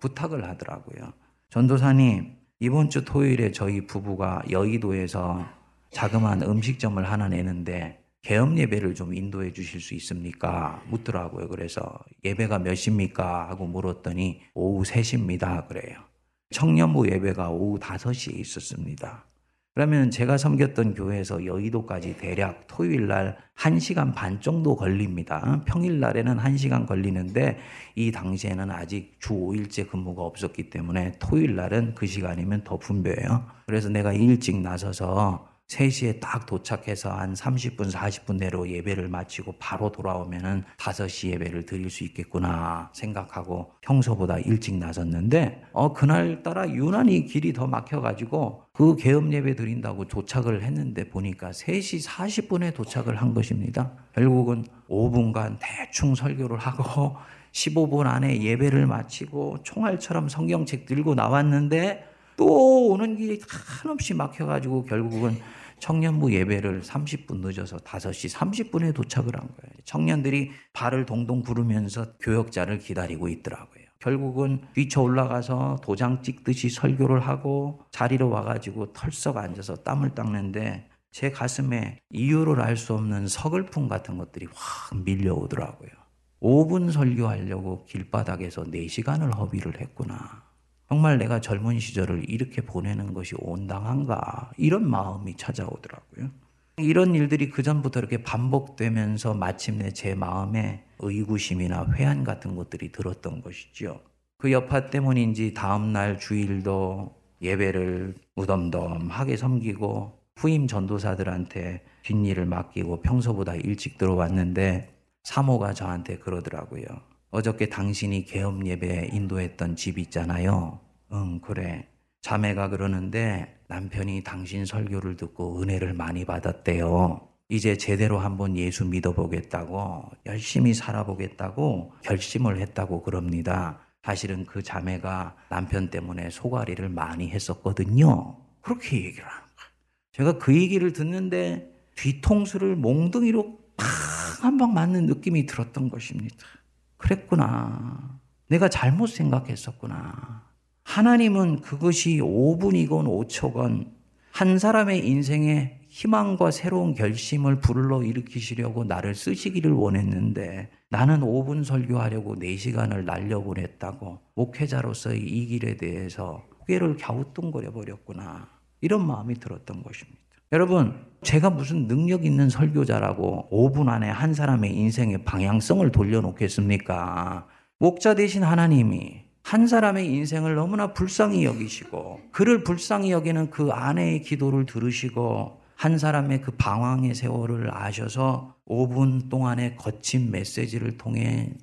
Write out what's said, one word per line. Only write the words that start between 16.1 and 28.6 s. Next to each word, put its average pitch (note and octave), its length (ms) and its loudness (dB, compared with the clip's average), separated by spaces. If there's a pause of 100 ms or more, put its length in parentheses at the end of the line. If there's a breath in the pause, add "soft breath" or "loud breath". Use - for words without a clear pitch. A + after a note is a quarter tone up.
청년부 D#3 600 4
예배가 F#2 380 0
오후 G2+ 300 -2
다섯 G#2 340 -6
시에 - 220 -8
있었습니다. - 920 -10 (480)
그러면 C#3+ 380 4
제가 B2 260 2
섬겼던 C3+ 580 2
교회에서 G2 500 -4
여의도까지 F#2 720 -4
대략 F#2 500 -4
토요일 D3+ 400 0
날 G2 300 0 (180 loud breath)
한 E3 240 4
시간 D#3 340 0
반 G2 280 -4
정도 D#3 340 2
걸립니다. F#2+ 880 0
평일 E3+ 360 2
날에는 A#2 360 2
한 C3+ 200 2
시간 B2+ 280 2
걸리는데 G2 720 0 (380 loud breath)
이 A2+ 160 0
당시에는 F#2+ 580 -4